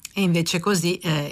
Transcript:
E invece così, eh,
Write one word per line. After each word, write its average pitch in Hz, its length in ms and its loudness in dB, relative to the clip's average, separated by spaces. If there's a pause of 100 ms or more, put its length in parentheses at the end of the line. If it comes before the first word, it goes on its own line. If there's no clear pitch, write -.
(180)
E 196 40 2
invece 170 380 2
così, 175 360 0
eh, 151 360 -2